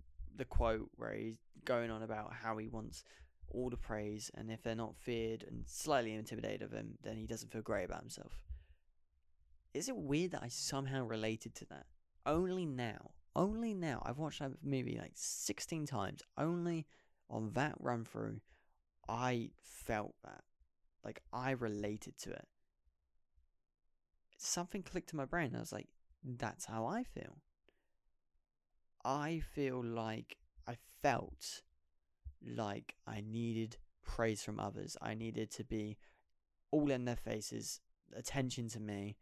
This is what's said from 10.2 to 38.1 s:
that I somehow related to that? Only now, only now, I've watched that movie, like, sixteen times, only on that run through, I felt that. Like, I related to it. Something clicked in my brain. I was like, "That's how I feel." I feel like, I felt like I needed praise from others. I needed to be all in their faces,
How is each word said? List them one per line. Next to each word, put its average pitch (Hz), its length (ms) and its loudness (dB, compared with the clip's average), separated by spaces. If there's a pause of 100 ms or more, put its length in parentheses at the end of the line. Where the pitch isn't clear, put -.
that 151 120 -2
I - 40 -4
somehow 135 560 0
related 110 520 0
to - 100 -12
that? 73 200 -12 (400)
Only 180 400 4
now, 123 460 -2 (240)
only 214 380 4
now, 165 320 0
I've 123 120 0
watched 151 220 -2
that 139 240 -4
movie, 123 360 2
like, - 140 -8
sixteen - 720 -2
times, 104 360 0 (160)
only 170 500 2 (420)
on 110 240 0
that 143 260 2
run 117 240 2
through, 110 380 -4 (680)
I 120 440 2 (100)
felt - 640 -2
that. - 200 -14 (600)
Like, - 180 -8 (100)
I 127 200 0
related 107 680 0
to - 120 -6
it. - 160 -8 (1900)
Something 180 460 -2
clicked - 300 -4
in 156 40 -2
my 135 80 2
brain. 139 300 2
I 120 40 0
was 113 120 -4
like, 107 160 -6 (360)
"That's 120 420 -2
how 113 200 0
I 214 180 0
feel." - 340 -8 (1700)
I 147 340 4
feel 131 440 0
like, 117 540 -2 (300)
I 120 80 -4 (260)
felt - 600 2 (800)
like 113 540 -2 (120)
I 110 140 -2
needed 113 560 0 (260)
praise 113 400 4
from 107 160 -2
others. 104 420 -4
I 110 120 -2
needed 113 380 -2
to - 120 -6
be 107 340 0 (720)
all 147 200 8
in 127 140 4
their 120 100 4
faces, 113 640 -2 (340)